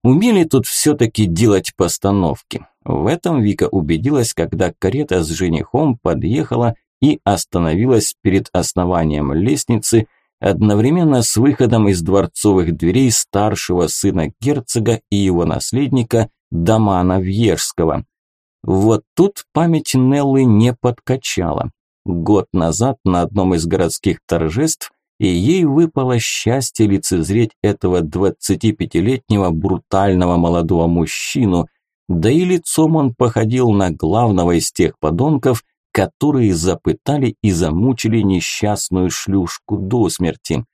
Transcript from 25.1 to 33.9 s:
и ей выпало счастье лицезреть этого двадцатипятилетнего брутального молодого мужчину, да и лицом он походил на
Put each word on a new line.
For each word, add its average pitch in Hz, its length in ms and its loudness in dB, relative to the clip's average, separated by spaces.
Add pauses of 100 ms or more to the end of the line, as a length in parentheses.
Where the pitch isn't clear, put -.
и 87 80 2
ей 123 360 2
выпало 139 540 0
счастье 117 680 -2
лицезреть 95 640 0 (100)
этого 95 380 0
двадцатипятилетнего 92 1500 -2
брутального 90 840 0
молодого 85 520 2
мужчину, 85 800 0 (400)
да 90 200 0
и 165 160 2
лицом 160 520 0
он 135 180 0
походил 117 560 0
на 98 220 2